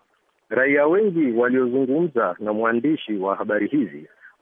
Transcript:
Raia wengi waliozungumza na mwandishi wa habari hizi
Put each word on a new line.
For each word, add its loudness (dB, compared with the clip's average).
Raia 2
wengi 2
waliozungumza 0
na -4
mwandishi 0
wa -2
habari -2
hizi -4